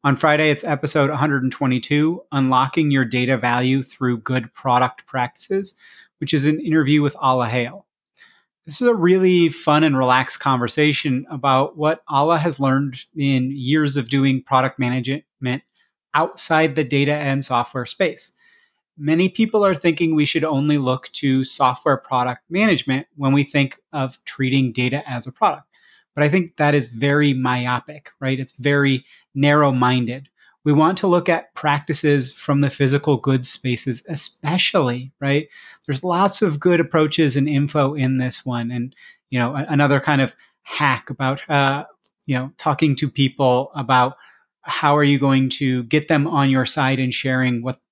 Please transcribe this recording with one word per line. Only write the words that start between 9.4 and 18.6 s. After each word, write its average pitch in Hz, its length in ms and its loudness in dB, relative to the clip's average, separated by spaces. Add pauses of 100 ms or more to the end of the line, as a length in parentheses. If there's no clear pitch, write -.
fun 151 340 2
and 143 140 2
relaxed 127 420 2
conversation 135 880 0
about 135 480 0
what 151 320 -2
Alla 156 300 2
has 151 220 -2
learned 135 440 0 (120)
in 135 340 0
years 143 480 0
of 120 120 -4
doing 135 340 2
product 131 340 0
management 127 880 -6 (500)
outside 160 640 0
the 156 80 0
data 139 300 0
and 139 300 -2
software 120 440 -4
space. - 440 -6 (680)